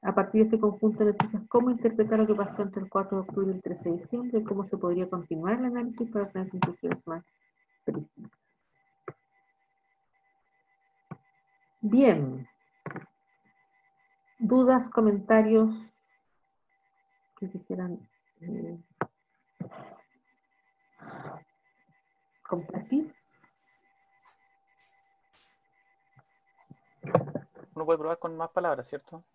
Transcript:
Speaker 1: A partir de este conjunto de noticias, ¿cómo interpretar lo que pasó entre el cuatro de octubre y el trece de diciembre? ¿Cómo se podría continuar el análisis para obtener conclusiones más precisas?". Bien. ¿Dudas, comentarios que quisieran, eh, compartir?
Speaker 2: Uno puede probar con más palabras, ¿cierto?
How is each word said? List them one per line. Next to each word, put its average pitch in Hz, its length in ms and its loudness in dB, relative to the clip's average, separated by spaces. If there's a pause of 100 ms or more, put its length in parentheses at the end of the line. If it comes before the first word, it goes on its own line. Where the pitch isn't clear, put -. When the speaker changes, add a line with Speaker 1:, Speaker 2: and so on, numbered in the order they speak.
Speaker 1:
A 196 120 -2
partir 208 280 4
de - 40 8
este 220 140 2
conjunto 214 440 0
de 208 80 4
noticias, - 360 -2
¿cómo 247 220 4
interpretar 220 500 2
lo 214 60 6
que 214 80 2
pasó 202 280 -2
entre 196 200 -4
el 190 60 -10
cuatro 196 300 -2
de 185 100 -6
octubre 196 220 -2
y 190 60 -2
el 185 60 -10
trece 175 280 -6
de 170 80 -2
diciembre? 240 460 -4
¿Cómo 202 200 -4
se 190 140 -6
podría 180 320 -2
continuar 175 480 -4
el 254 80 -2
análisis 240 440 -6
para 202 160 -2
obtener 190 240 -6
conclusiones 175 560 -4
más 165 180 -8 (600)
precisas?". - 460 -10 (3500)
Bien. 185 640 4 (1900)
¿Dudas, 254 520 4
comentarios 220 800 6 (1700)
que 190 120 -10
quisieran, 180 480 -8 (440)
eh, 170 360 -10 (3750)
compartir? - 680 -4 (4000)
Speaker 2:
Uno 156 120 -6
puede 160 120 2
probar 160 200 -4
con 165 180 -10
más 165 140 -6
palabras, 151 380 -2
¿cierto? - 360 -14 (100)